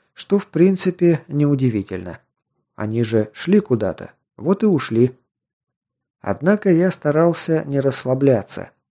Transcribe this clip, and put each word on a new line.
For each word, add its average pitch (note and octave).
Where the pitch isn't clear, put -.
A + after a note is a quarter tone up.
что -
в -
принципе F3
неудивительно. A#2
Они A2
же G#2+
шли G3
куда-то, G#2+
вот F#3
и A3
ушли. B2+
Однако F#3
я E3+
старался D#3+
не C#3
расслабляться. C3